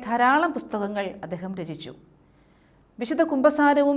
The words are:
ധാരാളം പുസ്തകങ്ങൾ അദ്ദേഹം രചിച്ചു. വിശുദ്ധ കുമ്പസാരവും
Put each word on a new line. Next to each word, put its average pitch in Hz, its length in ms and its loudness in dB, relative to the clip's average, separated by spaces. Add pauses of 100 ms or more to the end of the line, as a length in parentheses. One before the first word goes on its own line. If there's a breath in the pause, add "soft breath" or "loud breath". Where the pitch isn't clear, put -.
ധാരാളം 254 520 2
പുസ്തകങ്ങൾ 208 500 -6 (180)
അദ്ദേഹം 180 360 -8
രചിച്ചു. 151 320 -10 (1040 soft breath)
വിശുദ്ധ 269 320 0
കുമ്പസാരവും 285 680 4